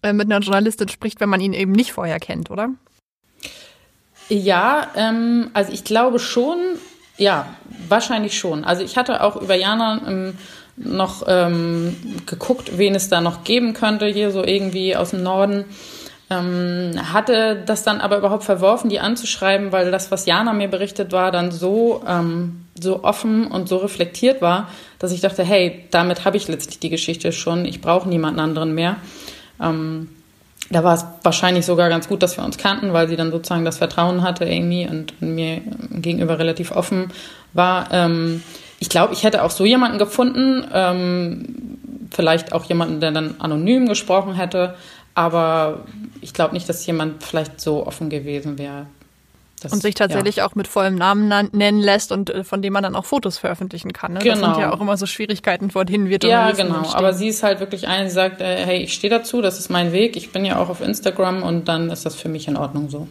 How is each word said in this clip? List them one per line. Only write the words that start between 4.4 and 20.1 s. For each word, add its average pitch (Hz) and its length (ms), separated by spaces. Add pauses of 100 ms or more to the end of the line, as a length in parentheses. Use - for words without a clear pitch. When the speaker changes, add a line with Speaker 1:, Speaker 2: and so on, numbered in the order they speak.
Speaker 2:
ähm, 226 580
also 202 180
ich - 120
glaube 233 340
schon, 247 400 (600)
ja, 170 300 (400)
wahrscheinlich 214 500
schon. 156 260
Also 180 200
ich 185 140
hatte 247 260
auch 208 120
über 190 200
Jana, 220 520
ähm, 190 260 (440)
noch, 190 500
ähm, 170 680 (300)
geguckt, 214 520
wen 196 180
es 190 140
da 170 120
noch 170 220
geben 233 300
könnte, 214 340
hier 208 240
so 190 120
irgendwie 190 520
aus 180 160
dem 190 100
Norden. 196 440 (640)
Ähm, 180 640 (200)
hatte 220 540
das 214 160
dann 208 180
aber 202 160
überhaupt 202 260
verworfen, 208 460
die 202 100
anzuschreiben, 196 720
weil 180 200
das, 185 180
was 185 160